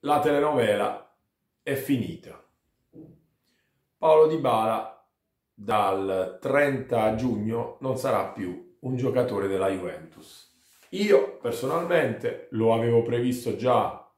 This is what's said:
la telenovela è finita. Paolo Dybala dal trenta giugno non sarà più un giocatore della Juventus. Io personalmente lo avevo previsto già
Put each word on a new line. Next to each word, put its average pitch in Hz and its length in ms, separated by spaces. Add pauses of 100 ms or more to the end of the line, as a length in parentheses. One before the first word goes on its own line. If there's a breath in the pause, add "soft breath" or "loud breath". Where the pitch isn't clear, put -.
la 143 200
telenovela 135 960 (440)
è 139 120
finita. 107 640 (1600)
Paolo 156 300
Dybala 117 840 (440)
dal 98 840
trenta 127 760
giugno 113 680
non 131 160
sarà 110 300
più 90 540
un 127 160
giocatore 107 520
della 95 220
Juventus. 90 840 (360 soft breath)
Io 202 480
personalmente 156 1120
lo 113 240
avevo 117 280
previsto 120 540
già 110 500 (120)